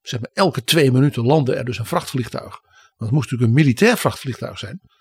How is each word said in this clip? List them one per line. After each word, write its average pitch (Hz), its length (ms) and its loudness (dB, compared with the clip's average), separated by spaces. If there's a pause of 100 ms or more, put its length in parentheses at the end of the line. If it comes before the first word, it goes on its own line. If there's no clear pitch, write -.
zeg - 200 -10
maar, 113 120 -12
elke 180 300 0
twee 143 300 4
minuten 131 320 2
landde 139 300 2
er - 100 -6
dus 120 140 -8
een 113 80 -8
vrachtvliegtuig. - 760 -6 (360)
Dat 110 140 -6
moest 135 200 0
natuurlijk 123 120 -2
een 123 220 4
militair 190 320 4
vrachtvliegtuig - 600 -6
zijn. - 220 -12 (200)